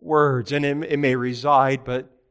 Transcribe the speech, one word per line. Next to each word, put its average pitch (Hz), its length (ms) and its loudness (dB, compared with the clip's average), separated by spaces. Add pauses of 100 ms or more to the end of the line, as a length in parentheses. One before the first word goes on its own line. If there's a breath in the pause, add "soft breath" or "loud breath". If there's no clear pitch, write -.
words, 139 520 0
and 147 120 0
it, 147 280 -4
it 139 60 0
may 131 180 2
reside, 135 680 0
but 127 300 -8 (160)